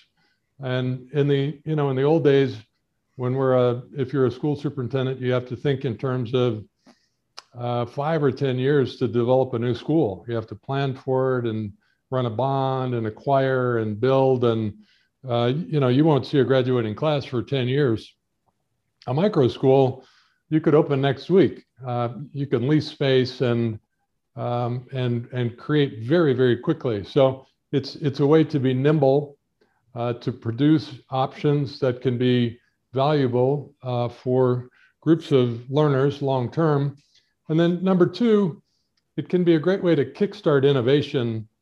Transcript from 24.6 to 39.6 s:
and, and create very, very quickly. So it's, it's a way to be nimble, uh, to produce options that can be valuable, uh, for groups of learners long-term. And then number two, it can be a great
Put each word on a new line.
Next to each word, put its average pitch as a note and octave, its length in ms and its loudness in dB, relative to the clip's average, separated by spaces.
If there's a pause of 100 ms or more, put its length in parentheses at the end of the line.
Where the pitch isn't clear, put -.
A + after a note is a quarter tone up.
and, B2 400 -4
and A#2+ 240 -4
create C#3 440 -2
very, C#3+ 340 2
very A#2+ 220 4
quickly. A#2+ 480 -4
So C3+ 420 0 (240)
it's, C3+ 260 -4
it's C#3+ 220 -4
a C#3+ 80 2
way D#3+ 160 6
to D#3+ 160 -2
be B2+ 160 0
nimble, C#3+ 640 2 (560)
uh, A#2+ 200 -4
to B2 180 -6
produce B2+ 640 0 (120)
options C#3 680 -2
that B2+ 240 -2
can B2 160 -2
be B2 400 0 (340)
valuable, C3+ 880 0
uh, B2 260 -4
for B2+ 600 0 (320)
groups D#3+ 300 0
of B2 400 2
learners C#3+ 520 2
long-term. C#3+ 760 0 (520)
And D#3+ 120 2
then F3 240 2
number F#3 220 4
two, G3+ 560 0 (540)
it D3+ 120 -6
can F3+ 160 0
be E3+ 120 4
a - 20 4
great F3+ 240 0